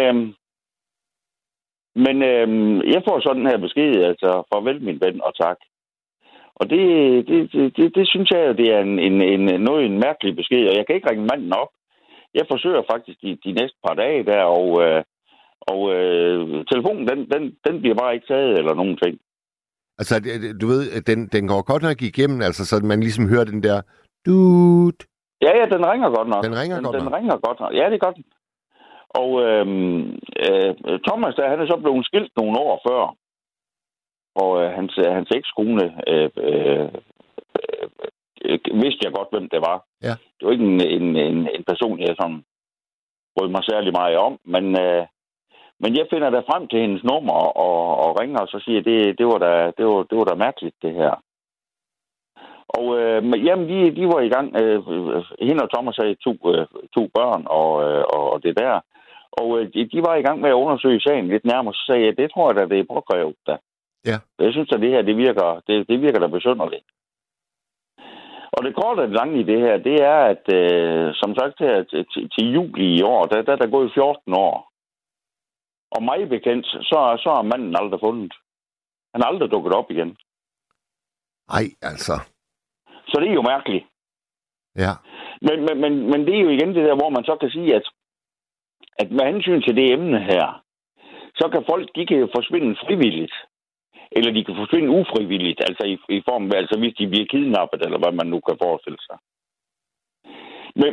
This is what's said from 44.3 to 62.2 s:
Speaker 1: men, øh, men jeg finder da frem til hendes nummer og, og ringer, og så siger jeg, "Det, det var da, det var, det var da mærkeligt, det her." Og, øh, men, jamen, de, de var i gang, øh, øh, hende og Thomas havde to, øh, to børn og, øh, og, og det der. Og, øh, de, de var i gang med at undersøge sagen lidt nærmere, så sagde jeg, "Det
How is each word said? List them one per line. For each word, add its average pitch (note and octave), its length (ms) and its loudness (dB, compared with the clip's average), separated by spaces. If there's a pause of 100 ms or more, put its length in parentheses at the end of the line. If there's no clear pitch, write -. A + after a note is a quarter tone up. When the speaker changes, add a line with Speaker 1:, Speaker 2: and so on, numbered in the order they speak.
Speaker 1:
men, F#2 200 -2 (160)
øh, F2 260 0 (720)
men A#2 180 0
jeg D#3+ 140 0
finder D3 180 0
da B2 100 2
frem E3+ 280 -4
til A2+ 120 0
hendes G2+ 240 -2
nummer B2 360 0 (260)
og, E2+ 380 0
og E2 160 0
ringer, C3 200 -2
og F#2+ 80 -4
så G#2 160 -10
siger A#2 120 0
jeg, G2 80 -2
"Det, A2 340 2
det A#2+ 80 2
var A#2 120 2
da, E2+ 400 2
det A2+ 80 0
var, G2+ 160 2
det A2 160 -4
var A2 60 2
da F#2 100 0
mærkeligt, G2+ 480 -4
det E2 120 -6
her." D#2+ 280 -2 (1500)
Og, A#2+ 300 -2
øh, A2+ 240 0
men, A#2+ 240 0
jamen, F3 220 0
de, F3 280 2
de F3+ 100 -2
var E3+ 140 2
i A#2 80 2
gang, C3 320 -2
øh, G#2+ 280 2
øh, E2+ 340 -4 (260)
hende D3+ 160 2
og G#2 60 -6
Thomas B2 260 -4
havde G#2+ 180 0
to, - 180 -4 (200)
øh, E2 140 0 (300)
to A#2+ 60 2 (140)
børn A2+ 300 0
og, D#2 240 2 (140)
øh, D2 200 0 (100)
og, D2 180 0
og D2+ 100 -4
det E2+ 160 -2
der. A2+ 220 0 (520)
Og, A#2 280 -2
øh, G#2 140 -6
de, A#2 180 -2
de E3 100 -2
var E3+ 120 2
i D3+ 80 0
gang C#3 180 0
med C#3+ 100 2
at B2+ 120 4
undersøge C3 380 2
sagen C3 280 0
lidt G#2 160 0
nærmere, A#2 300 -2
så - 120 -10
sagde A#2+ 200 4
jeg, G#2+ 100 2
"Det D3 140 -2